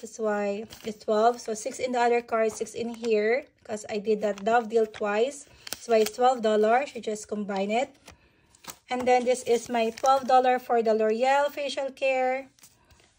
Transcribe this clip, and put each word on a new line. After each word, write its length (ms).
That's 160
why 480
it's 220
twelve. 340
So 140
six 240
in 140
the 100
other 200
card, 300
six 220
in 160
here, 560
'cause 240
I 120
did 220
that 220
Dove 260
deal 180
twice. 580
That's 180
why 100
it's 200
twelve 240
dollar. 480
She 120
just 260
combined 440
it. 220
And 180
then 180
this 180
is 260
my 240
twelve 320
dollar 320
for 240
the 160
L'Oreal 560
Facial 400
Care, 560